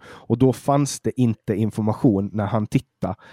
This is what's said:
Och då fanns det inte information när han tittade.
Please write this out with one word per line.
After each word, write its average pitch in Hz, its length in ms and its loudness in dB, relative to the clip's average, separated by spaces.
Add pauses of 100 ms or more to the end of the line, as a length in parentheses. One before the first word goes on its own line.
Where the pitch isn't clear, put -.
Och - 320 -4
då 127 160 4
fanns 143 480 0
det 120 200 -4
inte 113 340 0
information 107 800 0
när 104 120 -2
han 107 220 -2
tittade. - 480 -4 (180)